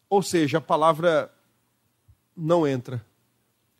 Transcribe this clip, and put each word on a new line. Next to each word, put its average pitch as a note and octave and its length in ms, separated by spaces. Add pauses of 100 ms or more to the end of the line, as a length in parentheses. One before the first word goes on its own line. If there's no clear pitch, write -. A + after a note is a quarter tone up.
Ou G3 140
seja, D#3+ 360
a D3 40
palavra D#3+ 680 (1040)
não E3 300
entra, B2+ 400 (720)